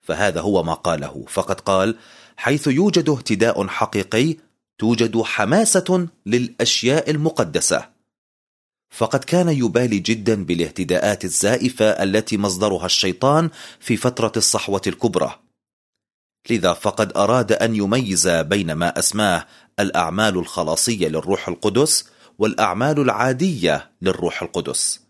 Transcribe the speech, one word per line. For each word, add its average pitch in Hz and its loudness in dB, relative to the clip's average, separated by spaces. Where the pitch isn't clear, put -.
فهذا 85 -2
هو 92 2
ما 82 0
قاله، 73 -4
فقد - -4
قال: 98 0
"حيث 147 0
يوجد 160 2
اهتداء 113 0
حقيقي 117 0
توجد 113 2
حماسة 180 2
للأشياء 123 0
المقدسة." 147 0
فقد 127 -2
كان 175 0
يبالي 120 2
جدًا 104 0
بالاهتداءات 87 -2
الزائفة 110 0
التي 104 0
مصدرها 95 -2
الشيطان 139 0
في 117 -2
فترة 120 0
الصحوة 101 0
الكبرى، 90 -2
لذا 92 2
فقد 101 0
أراد 110 2
أن 113 2
يميز 101 0
بين 82 0
ما 85 -2
أسماه 98 0
الأعمال 92 0
الخلاصية 85 -2
للروح 80 -2
القدس 104 0
والأعمال 107 0
العادية 123 0
للروح 90 -2
القدس. - -4